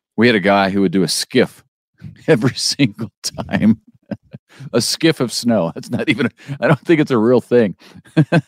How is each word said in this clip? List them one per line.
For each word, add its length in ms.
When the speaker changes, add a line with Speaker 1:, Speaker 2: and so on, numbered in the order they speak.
Speaker 1:
We 100
had 80
a 60
guy 300
who 100
would 100
do 120
a 40
skiff 560
<laughs> 320
every 280
single 560
time. 600
<laughs> 640
A 80
skiff 380
of 120
snow. 440
That's 160
not 180
even, 200
I 80
don't 120
think 200
it's 120
a 60
real 240
thing, 340
<laughs> 220
Speaker 2:
I 60